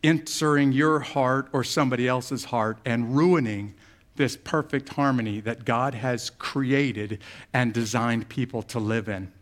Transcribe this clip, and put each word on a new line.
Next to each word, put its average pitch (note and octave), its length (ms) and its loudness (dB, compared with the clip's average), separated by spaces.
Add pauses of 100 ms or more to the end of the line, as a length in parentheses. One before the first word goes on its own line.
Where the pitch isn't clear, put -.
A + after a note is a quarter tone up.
entering D3+ 680 2
your D3+ 300 4
heart C3 520 0
or B2+ 120 0
somebody B2+ 420 0
else's B2+ 380 -2
heart A2 400 -2
and A#2+ 320 0
ruining A#2+ 580 2 (420)
this C3+ 200 0
perfect C#3+ 540 -2
harmony A#2+ 500 0
that A2+ 240 -6
God B2 300 0
has A#2+ 360 -4
created B2+ 880 -2 (320)
and B2 200 2
designed A#2 560 0
people A#2+ 340 -4
to - 160 -8
live A2 300 -2
in. F#2+ 340 -8